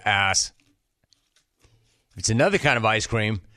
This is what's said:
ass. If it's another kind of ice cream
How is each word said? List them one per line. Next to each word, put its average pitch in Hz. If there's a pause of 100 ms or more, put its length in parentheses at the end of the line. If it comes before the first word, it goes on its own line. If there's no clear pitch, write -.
ass. 98 (1600)
If -
it's 98
another 160
kind 143
of 113
ice 110
cream 107 (140)